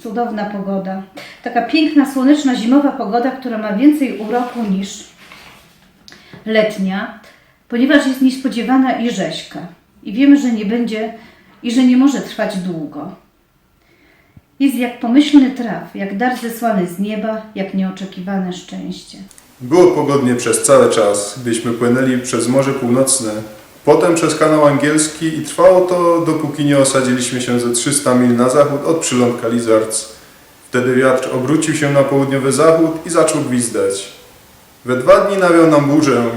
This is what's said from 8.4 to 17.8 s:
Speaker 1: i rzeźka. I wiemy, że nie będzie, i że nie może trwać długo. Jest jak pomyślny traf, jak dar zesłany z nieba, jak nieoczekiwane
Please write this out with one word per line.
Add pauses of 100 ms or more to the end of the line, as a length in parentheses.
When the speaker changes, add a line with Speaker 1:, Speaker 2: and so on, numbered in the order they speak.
Speaker 1:
i
rzeźka. (420)
I
wiemy,
że
nie
będzie, (480)
i
że
nie
może
trwać
długo. (1500)
Jest
jak
pomyślny
traf,
jak
dar
zesłany
z
nieba, (120)
jak
nieoczekiwane